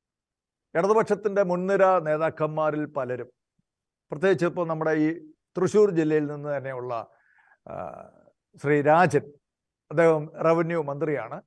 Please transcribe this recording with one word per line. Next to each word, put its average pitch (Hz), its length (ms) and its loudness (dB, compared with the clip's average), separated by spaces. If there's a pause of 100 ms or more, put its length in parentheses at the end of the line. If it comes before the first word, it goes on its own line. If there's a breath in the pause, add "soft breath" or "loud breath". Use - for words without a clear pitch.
(760)
ഇടതുപക്ഷത്തിന്റെ 202 680 0
മുൻനിര 185 560 2
നേതാക്കന്മാരിൽ 156 880 -2
പലരും, 127 440 -8 (840)
പ്രത്യേകിച്ച് 175 340 0
ഇപ്പോ 175 200 -2
നമ്മുടെ 160 260 -2
ഈ 156 280 0 (380)
തൃശ്ശൂർ 196 340 4
ജില്ലയിൽ 156 360 2
നിന്ന് 147 300 -6
തന്നെയുള്ള, 123 500 -8 (600 soft breath)
ആ, - 40 -14 (920)
ശ്രീ 147 180 2
രാജൻ, 151 500 2 (600)
അദ്ദേഹം 160 380 2 (160)
റവന്യൂ 165 380 0
മന്ത്രിയാണ്. 143 640 -6